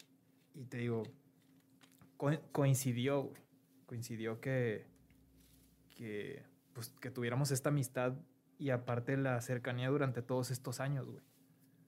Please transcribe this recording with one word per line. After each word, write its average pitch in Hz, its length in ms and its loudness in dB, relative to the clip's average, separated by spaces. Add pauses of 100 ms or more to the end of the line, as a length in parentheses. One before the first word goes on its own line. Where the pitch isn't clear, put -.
(540)
y 135 140 -12
te 123 100 -8
digo, 120 240 0 (1120)
co-, 147 240 2 (120)
coincidió, 135 720 4
güey. - 180 -10 (440)
Coincidió 113 520 -4
que, 123 480 0 (1080)
que, 107 480 -6 (320)
pues, 120 260 -8
que 123 100 -8
tuviéramos 120 420 2
esta 135 180 2
amistad 127 420 2 (460)
y 143 100 -2
aparte 123 480 0
la 131 240 2
cercanía 123 480 -2
durante 135 320 2
todos 127 300 0
estos 123 300 -4
años, 135 260 -2
güey. 117 160 -12 (640)